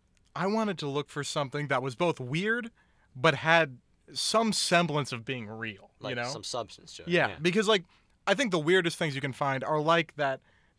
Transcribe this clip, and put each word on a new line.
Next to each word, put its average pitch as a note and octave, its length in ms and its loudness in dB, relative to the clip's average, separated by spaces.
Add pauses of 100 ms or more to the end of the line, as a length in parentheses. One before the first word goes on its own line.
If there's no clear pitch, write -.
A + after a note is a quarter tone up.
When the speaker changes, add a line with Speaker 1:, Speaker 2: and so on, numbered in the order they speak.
(360)
Speaker 1:
I E3 100 -4
wanted G#3 320 -2
to D3+ 80 -8
look C#3 220 -4
for C#3+ 160 -8
something D3 440 -4
that C3 140 0
was C3 140 -6
both E3+ 240 0
weird, G#3 500 -2 (440)
but C#3 220 4
had D#3 420 2 (340)
some A3 400 2
semblance D3+ 600 2
of A2+ 120 -8
being B2 240 -6
real, A2 420 -10 (100)
Speaker 2:
Like A2 100 -6
Speaker 1:
you B2+ 60 -4
know? A#2+ 120 -4
Speaker 2:
some C3 160 -8
substance - 520 -8
to - 60 -16
it. - 60 -10
Speaker 1:
Yeah, E3 200 4
Speaker 2:
Yeah. F#2+ 120 -8
Speaker 1:
because, F#3 280 2
like, G3+ 160 4 (420)
I G3 80 4
think A3 180 0
the F3+ 60 2
weirdest E3+ 400 4
things D#3 160 0
you C3+ 60 -4
can C3+ 120 -4
find C3 320 0
are D3+ 160 0
like E3 360 2
that, C#3 240 -2 (380)